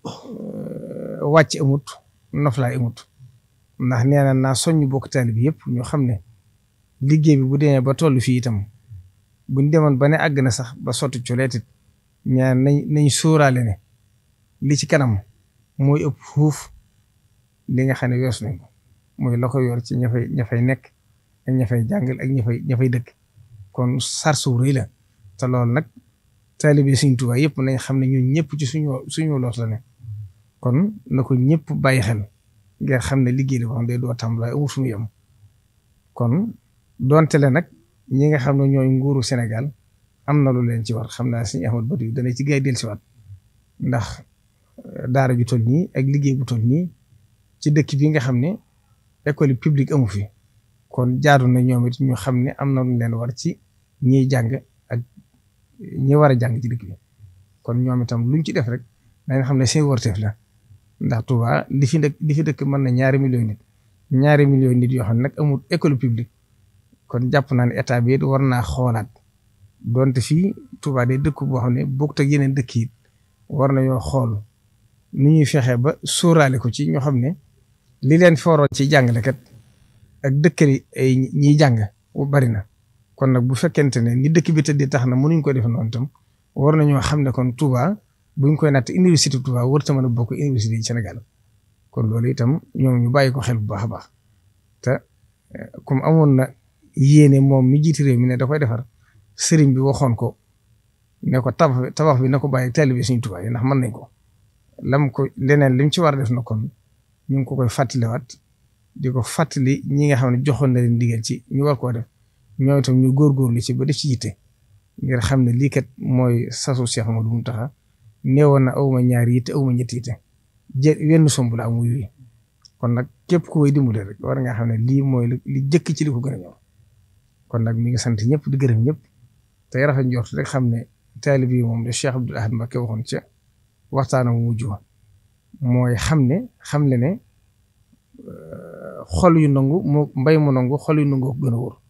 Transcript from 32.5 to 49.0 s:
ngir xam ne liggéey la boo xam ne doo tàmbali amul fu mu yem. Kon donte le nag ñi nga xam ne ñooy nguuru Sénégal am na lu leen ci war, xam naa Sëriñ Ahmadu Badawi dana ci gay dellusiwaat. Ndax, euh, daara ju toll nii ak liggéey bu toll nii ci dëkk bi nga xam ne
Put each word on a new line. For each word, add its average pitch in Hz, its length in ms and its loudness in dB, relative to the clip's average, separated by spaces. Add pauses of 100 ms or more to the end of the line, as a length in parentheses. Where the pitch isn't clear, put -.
ngir 135 200 0
xam 135 220 -2
ne 123 80 0
liggéey 131 280 -2
la 117 80 -4
boo 123 100 -6
xam 117 100 -2
ne 120 120 -4
doo 123 160 -4
tàmbali 117 360 -4
amul 143 180 -4
fu 135 120 -6
mu 131 60 -2
yem. 107 200 -6 (1080)
Kon 147 400 -2 (460)
donte 147 380 2
le 139 120 4
nag 156 160 0 (440)
ñi 135 200 2
nga 151 100 2
xam 139 180 0
ne 139 100 2
ñooy 135 220 2
nguuru 135 340 0
Sénégal 120 480 -4 (560)
am 147 160 2
na 135 80 2
lu 123 140 0
leen 117 200 -2
ci 117 80 -4
war, 110 140 -6
xam 123 220 -6
naa 117 160 -4
Sëriñ - 220 -6
Ahmadu 117 200 -2
Badawi 123 240 -4
dana 123 220 -2
ci 135 100 -6
gay 143 180 0
dellusiwaat. 117 380 -4 (800)
Ndax, 127 440 -6 (600)
euh, - 220 -12
daara 127 300 2
ju 120 80 0
toll 117 180 0
nii 139 300 0
ak 135 120 -2
liggéey 139 300 0
bu 131 100 -4
toll 117 200 -2
nii 165 240 0 (720)
ci 151 120 0
dëkk 147 260 2
bi 147 120 2
nga 151 100 0
xam 123 200 0
ne 175 180 -2 (680)